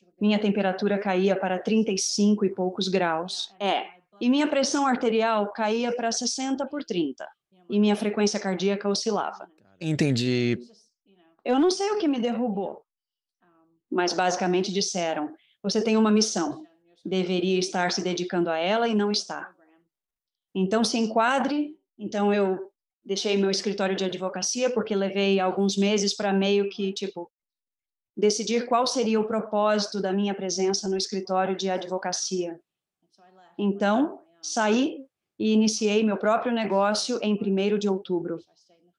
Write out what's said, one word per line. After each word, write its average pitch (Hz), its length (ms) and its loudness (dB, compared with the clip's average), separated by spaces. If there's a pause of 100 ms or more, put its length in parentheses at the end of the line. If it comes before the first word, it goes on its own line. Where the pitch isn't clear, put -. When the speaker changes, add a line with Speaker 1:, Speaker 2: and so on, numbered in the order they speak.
(200)
Speaker 1:
Minha 208 200 2
temperatura 202 600 0
caía 190 360 2
para 185 240 -2
trinta 220 320 0
e 190 80 -2
cinco 208 460 2
e 190 40 2
poucos 185 380 -2
graus. 180 720 -2
É. 185 400 -4 (200)
E 240 80 -2
minha 285 200 4
pressão 277 400 0
arterial 226 680 2
caía 233 420 0
para 226 160 -2
sessenta 262 540 -4
por 285 180 -8
trinta. 160 440 -4 (420)
E 208 100 2
minha 208 160 4
frequência 208 440 0
cardíaca 196 500 -2
oscilava. 202 600 -4 (300)
Speaker 2:
Entendi. 123 800 2 (880)
Speaker 1:
Eu 254 140 2
não 339 100 6
sei 392 220 0
o 427 80 0
que 339 80 0
me 269 120 2
derrubou, 214 640 -2 (1040)
mas 175 240 0
basicamente 180 600 2
disseram, 165 580 -2 (300)
"Você 208 180 -2
tem 220 160 2
uma 220 140 4
missão. 185 560 0 (400)
Deveria 180 540 0
estar 180 320 0
se 190 100 -2
dedicando 180 480 -2
a 165 80 -2
ela 208 300 0
e 226 80 0
não 208 160 2
está." 151 440 -6 (1000)
Então 190 280 2
se 226 140 0
enquadre. 262 800 0 (200)
Então 202 360 0
eu 190 340 0 (380)
deixei 202 320 0
meu 196 120 4
escritório 196 460 -2
de 190 80 -2
advocacia 185 680 -2
porque 220 240 -2
levei 196 460 2
alguns 190 380 0
meses 202 360 2
pra 202 200 -2
meio 196 360 2
que, 196 220 -4
tipo, 185 400 -10 (840)
decidir 214 520 0
qual 247 180 2
seria 220 340 0
o 214 60 2
propósito 214 760 0
da 190 100 -2
minha 202 240 0
presença 190 520 -2
no 190 100 0
escritório 190 580 -2
de 185 140 -4
advocacia. 180 880 -4 (960)
Então, 208 640 0 (200)
saí 240 640 0 (340)
e 214 140 2
iniciei 214 500 2
meu 208 140 2
próprio 226 360 0
negócio 214 680 0
em 214 140 2
primeiro 202 440 0
de 208 100 0
outubro. 175 500 -4 (600)